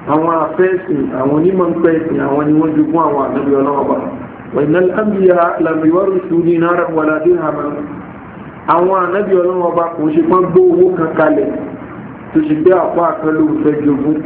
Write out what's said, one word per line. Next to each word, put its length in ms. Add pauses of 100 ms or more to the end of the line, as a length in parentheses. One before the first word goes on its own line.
Àwọn 320
afẹ́sìn, 640 (100)
àwọn 240
onímọ̀ 320
ń 60
pẹ́ 200
ẹ̀sìn, 260
àwọn 260
ni 80
wọ́n 200
jogún 280
àwọn 220
ànábì 280
Ọlọ́run 280
ọba. 160 (520)
"Wa 140
innal 300
anbiya 480 (180)
lam 240
yuwarrithu 600
dinaran 520
wala 260
dirhaman." 540 (920)
Àwọn 360
ànábì 360
Ọlọ́run 260
ọba 220
kò 200
ṣe 180
pọ́n 220
gbé 180
owó 320
kan 200
kalẹ̀ 340 (800)
tó 120
ṣe 160
pé 160
àpá 340 (100)
kan 180
ló 120 (100)
fẹ́ 260
jogún. 440